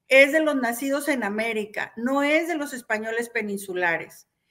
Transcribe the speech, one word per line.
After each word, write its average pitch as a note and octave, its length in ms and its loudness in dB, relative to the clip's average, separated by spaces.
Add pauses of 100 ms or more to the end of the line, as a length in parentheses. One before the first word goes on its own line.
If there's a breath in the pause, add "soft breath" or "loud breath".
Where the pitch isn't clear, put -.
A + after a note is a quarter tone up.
es C4+ 240 8
de D#4 80 4
los D4+ 160 2
nacidos C4+ 520 -2
en C4 160 0
América, G#3+ 720 -4
no C4+ 280 -2
es D#4 240 2
de E4+ 80 -4
los C#4+ 180 -6
españoles A3+ 560 -6
peninsulares, F#3+ 960 -4 (240)